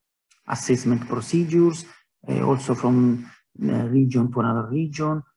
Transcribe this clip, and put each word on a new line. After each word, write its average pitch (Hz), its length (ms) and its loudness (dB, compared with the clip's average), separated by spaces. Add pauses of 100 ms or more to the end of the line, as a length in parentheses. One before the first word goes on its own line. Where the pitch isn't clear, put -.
(480)
assessment 123 600 -2
procedures, 165 760 0 (440)
uh, 131 140 -2
also 131 320 0
from, 123 560 2 (320)
uh, 123 260 0
region 127 440 2
to 120 80 -2
another 113 280 0
region, 156 540 -4 (140)